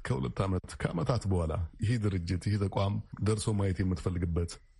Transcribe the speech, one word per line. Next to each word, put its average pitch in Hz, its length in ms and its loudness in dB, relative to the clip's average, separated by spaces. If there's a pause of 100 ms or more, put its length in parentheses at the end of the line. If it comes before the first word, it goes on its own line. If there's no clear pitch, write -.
ከሁለት - 380 -2
ዓመት፣ 95 360 0
ከዓመታት 139 500 0
በኋላ 85 260 2 (260)
ይሄ 101 200 2
ድርጅት፣ 92 460 0
ይሄ 104 160 2
ተቋም 98 360 0 (240)
ደርሶ 110 340 2
ማየት 98 260 2
የምትፈልግበት 87 720 0 (280)